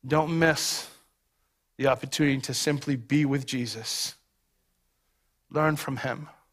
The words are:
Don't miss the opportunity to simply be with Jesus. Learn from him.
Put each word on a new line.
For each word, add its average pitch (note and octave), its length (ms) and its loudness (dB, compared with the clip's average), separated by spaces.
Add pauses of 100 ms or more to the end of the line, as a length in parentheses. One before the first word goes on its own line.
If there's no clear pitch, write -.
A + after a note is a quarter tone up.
Don't D#3 320 2
miss - 500 2 (880)
the C3+ 120 2
opportunity C3+ 520 2
to C3 140 -6
simply C#3+ 420 0
be C#3+ 300 2
with C3+ 180 0
Jesus. A2+ 720 -6 (1400)
Learn D#3 260 2
from C3+ 220 -6
him. C3+ 320 -6 (220)